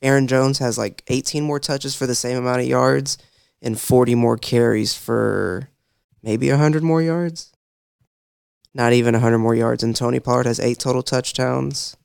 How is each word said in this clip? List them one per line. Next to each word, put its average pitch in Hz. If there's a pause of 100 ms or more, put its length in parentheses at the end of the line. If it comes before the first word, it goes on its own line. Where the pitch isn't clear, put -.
Aaron 135
Jones 135
has, 120
like, 104
eighteen 135
more 147
touches 139
for 131
the 123
same 123
amount 123
of 127
yards 131 (440)
and 113
forty 123
more 117
carries 113
for 107 (540)
maybe 117
a 135
hundred 151
more 160
yards. 165 (1200)
Not 120
even 120
a 113
hundred 117
more 113
yards. 117
And 113
Tony 123
Pollard 123
has 120
eight 120
total 127
touchdowns. 131